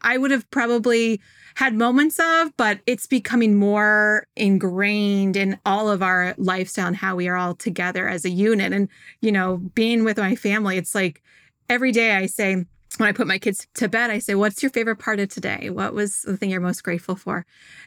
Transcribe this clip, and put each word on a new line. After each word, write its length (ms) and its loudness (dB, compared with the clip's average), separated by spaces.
I 160 0
would 140 0
have 200 -2
probably 680 0
had 180 0
moments 440 2
of, 380 2
but 300 0
it's 200 -2
becoming 480 2
more 720 4
ingrained 1000 2
in 300 0
all 240 2
of 120 0
our 360 2
lifestyle 480 -2
and 100 -2
how 180 -4
we 140 -2
are 80 0
all 180 -2
together 540 -4
as 160 -6
a 60 -2
unit. 420 2
And, 160 0
you 100 0
know, 280 0
being 280 2
with 140 0
my 180 0
family, 440 0
it's 160 -6
like 280 -2
every 240 2
day 240 2
I 80 0
say, 400 -2
when 100 2
I 40 2
put 140 -2
my 120 -2
kids 280 -6
to 120 -2
bed, 220 -2
I 80 -4
say, 160 -4
"What's 280 0
your 60 0
favorite 300 -2
part 200 -4
of 120 -2
today? 400 -8
What 240 -6
was 280 -4
the 140 -4
thing 140 -4
you're 100 -2
most 240 -4
grateful 320 -4
for?" 300 -8